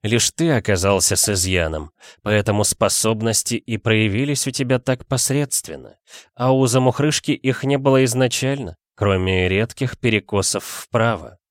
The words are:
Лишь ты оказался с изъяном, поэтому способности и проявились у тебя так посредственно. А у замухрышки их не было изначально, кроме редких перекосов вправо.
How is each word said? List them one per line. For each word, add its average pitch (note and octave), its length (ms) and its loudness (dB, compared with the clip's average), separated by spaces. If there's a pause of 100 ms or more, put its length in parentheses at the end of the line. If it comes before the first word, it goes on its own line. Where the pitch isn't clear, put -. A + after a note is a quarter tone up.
Лишь A2+ 300 0
ты E3 200 0
оказался G2 640 2
с - 140 0
изъяном, E2+ 600 -2 (300)
поэтому G#2 420 2
способности A2 920 0
и A2+ 220 -6
проявились A2 680 0
у C3+ 40 -4
тебя B2+ 280 -2
так B2+ 280 -4
посредственно. C3 880 -4 (380)
А B2 160 0
у C3 160 4
замухрышки C3 640 2
их C3 320 -2
не C#3 140 0
было C3+ 280 4
изначально, B2+ 720 -2 (180)
кроме F#2+ 540 2
редких A2+ 480 -2
перекосов G#2 680 -2
вправо. A2 760 -4 (100)